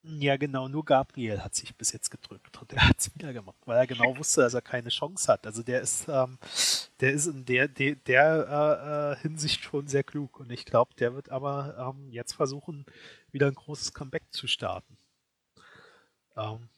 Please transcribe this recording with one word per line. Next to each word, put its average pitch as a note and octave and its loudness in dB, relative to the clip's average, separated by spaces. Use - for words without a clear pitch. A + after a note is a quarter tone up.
Ja, C#3+ 0
genau, C3+ -4
nur D3 -4
Gabriel A#2+ 2
hat F#2+ -8
sich - -8
bis - -4
jetzt - -8
gedrückt - -20
und - -20
er A#2+ 6
hat's - 2
wieder C#3 -10
gemacht, G#2 -16
weil A#2 2
er B2+ 6
genau B2 0
wusste, D3+ 2
dass B2 4
er A#2+ -2
keine A#2+ -6
Chance D#3 0
hat. G#2 2
Also A2 -8
der B2 -2
ist, - -4
ähm, C3 0
der C3+ 4
ist D3 0
in C3+ -6
der, B2+ 4
der, C#3 0
der, D3 6
äh, D3 0
äh, C3+ -6
Hinsicht D#3 -4
schon C#3+ -6
sehr C#3 2
klug - -8
und A#2+ -16
ich A#2+ -12
glaub, - 2
der B2 0
wird C#3 -12
aber, C#3 -6
ähm, C#3 -20
jetzt A#2 -10
versuchen, C#3+ -4
wieder C#3 2
ein C3+ 2
großes - -10
Comeback D3 -8
zu - -10
starten. - -4
Ähm, A2 -8